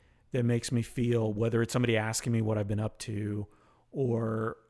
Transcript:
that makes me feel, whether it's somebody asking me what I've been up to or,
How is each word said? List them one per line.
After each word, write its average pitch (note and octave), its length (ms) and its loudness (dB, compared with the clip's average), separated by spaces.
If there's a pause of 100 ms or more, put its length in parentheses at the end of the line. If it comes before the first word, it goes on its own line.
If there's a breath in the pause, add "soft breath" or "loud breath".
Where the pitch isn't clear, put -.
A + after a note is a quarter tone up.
(340 soft breath)
that B2 100 2
makes A#2 300 0
me A#2 80 2
feel, A#2 500 0
whether A2+ 300 2
it's A2+ 100 0
somebody A#2+ 240 2
asking A2 380 0
me A2+ 80 2
what G#2+ 160 0
I've G2+ 100 0
been G#2 140 -2
up - 180 -4
to G#2 480 -4 (460 soft breath)
or, A2+ 640 0 (120)